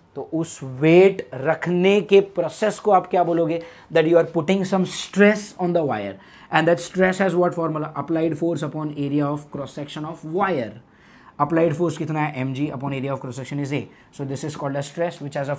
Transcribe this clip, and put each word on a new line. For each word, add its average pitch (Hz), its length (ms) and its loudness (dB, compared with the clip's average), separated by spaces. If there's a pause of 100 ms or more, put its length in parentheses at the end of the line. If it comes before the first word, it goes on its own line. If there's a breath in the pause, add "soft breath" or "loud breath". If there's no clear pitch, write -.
(140)
तो - 200 -10
उस 160 280 -6
वेट 160 720 4
रखने 175 640 2
के 196 200 6
प्रोसेस 196 580 -2
को 208 120 0
आप 185 160 4
क्या 180 180 2
बोलोगे? 165 380 0 (300 loud breath)
That 160 200 4
you 165 100 8
are 165 140 -8
putting 190 380 0
some 185 100 2
stress 202 800 0
on 180 60 0
the 170 200 0
wire, 104 240 -4 (420 loud breath)
and 160 140 4
that 165 100 4 (120)
stress 185 300 2
has 190 200 2
what 175 180 2
formula? 156 280 -2 (120)
Applied 160 460 -2
force 156 260 -2
upon 151 260 -8
area 143 280 -2
of 147 140 -2 (180)
cross 139 220 -10
section 147 260 -10
of 160 320 -8
wire। 165 340 -2 (720 soft breath)
अप्लाइड 160 340 2
फोर्स 165 240 -2
कितना 156 220 -4
है? 151 200 -4
एम 131 140 -4
जी 143 140 -2
upon 139 200 -8
area 135 220 -4
of 135 60 -4
cross 127 180 -12
section 135 220 -10
is 139 160 -4
A। 139 80 -4 (360 soft breath)
So 143 100 -8
this 135 180 -6
is 147 100 -6
called 139 220 -6
a 139 60 -4
stress 170 400 -6
which 143 140 -10
has 139 120 -4
a 143 100 -4